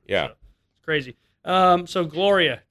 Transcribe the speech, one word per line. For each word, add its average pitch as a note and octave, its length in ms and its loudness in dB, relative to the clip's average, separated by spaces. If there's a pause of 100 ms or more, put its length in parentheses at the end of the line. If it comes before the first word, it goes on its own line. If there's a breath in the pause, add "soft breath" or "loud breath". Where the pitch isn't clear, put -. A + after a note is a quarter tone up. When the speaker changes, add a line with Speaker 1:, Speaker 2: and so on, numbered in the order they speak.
Speaker 1:
Yeah. E2+ 220 -2
Speaker 2:
So, A2+ 60 -16
it's - 500 -20
crazy. C#3+ 320 -6 (300)
Um, F3+ 420 2
so F3+ 160 -4
Gloria, E3 680 0